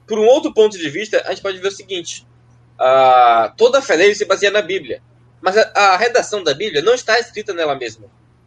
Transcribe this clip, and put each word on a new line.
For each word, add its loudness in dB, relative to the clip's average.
por -6
um 2
outro 2
ponto 2
de -8
vista, -4
a -8
gente -8
pode -6
ver -6
o -6
seguinte, -14
ah, 4
toda 2
a 0
fé -2
dele 4
se -6
baseia -2
na 0
Bíblia, -10
mas -2
a, 2
a 2
redação -2
da 0
Bíblia -4
não 2
está -2
escrita -8
nela -4
mesma. -12